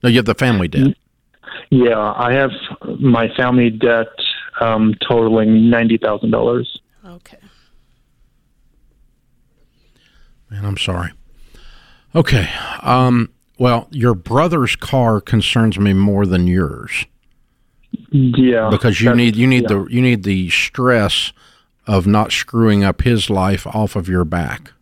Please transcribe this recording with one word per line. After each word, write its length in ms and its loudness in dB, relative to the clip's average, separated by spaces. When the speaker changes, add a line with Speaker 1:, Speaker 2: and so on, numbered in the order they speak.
Speaker 1:
No, 60 2
you 80 4
have 80 2
the 100 0
family 340 0
debt. 180 0
Speaker 2:
N-, 80 0
yeah, 460 2
I 160 -2
have 200 0
my 360 2
family 340 2
debt, 380 0
um, 320 0
totaling 640 2
ninety 280 2
thousand 340 -2
dollars. 480 -2
Speaker 3:
Okay. 320 -20
Speaker 1:
Man, 160 -10
I'm 120 -4
sorry. 340 -6
Okay. 340 0
Um, 480 2
well, 340 0
your 240 0
brother's 600 -2
car 460 0
concerns 560 0
me 160 2
more 320 2
than 220 0
yours. 580 -4
Speaker 2:
Yeah, 600 2
Speaker 1:
Because 300 0
you 80 4
Speaker 2:
that's, 80 2
Speaker 1:
need, 180 2
you 120 2
need 160 2
Speaker 2:
yeah. 140 0
Speaker 1:
the, 120 -2
you 120 0
need 220 2
the 260 -2
stress 840 -2
of 220 0
not 240 2
screwing 520 0
up 180 0
his 280 0
life 380 -2
off 280 -4
of 120 -6
your 180 0
back. 460 -6